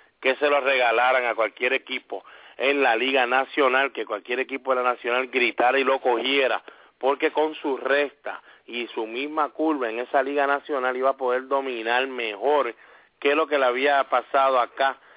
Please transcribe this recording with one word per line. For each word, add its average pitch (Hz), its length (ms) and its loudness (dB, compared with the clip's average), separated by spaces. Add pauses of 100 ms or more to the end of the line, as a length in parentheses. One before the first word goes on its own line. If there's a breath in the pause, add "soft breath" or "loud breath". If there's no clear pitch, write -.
(200 loud breath)
que 131 160 2
se 147 120 0
lo 143 120 4
regalaran 127 640 2
a 117 100 0
cualquier 113 380 -2
equipo 127 520 -8 (320 loud breath)
en 139 240 0
la 123 140 4
Liga 127 320 0
Nacional, 131 640 2
que 113 160 -8
cualquier 117 320 -6
equipo 131 320 -6
de 123 140 0
la 123 80 2
Nacional 120 340 -2
gritara 123 540 2
y - 20 0
lo 131 160 2
cogiera, 127 640 0 (360 loud breath)
porque 139 340 0
con 156 240 -2
su 135 200 -4
recta 131 640 -2 (240 loud breath)
y 117 300 -8
su 113 140 -4
misma 147 400 -4
curva 147 420 -2
en 113 80 -6
esa 131 240 0
Liga 143 240 0
Nacional 135 500 -2
iba 131 140 2
a 131 60 -2
poder 131 320 -2
dominar 127 580 -2
mejor 123 720 -2 (420 loud breath)
que - 160 2
lo 156 140 0
que 143 100 0
le 135 60 2
había 135 400 2
pasado 131 560 2
acá 135 400 -2 (160 loud breath)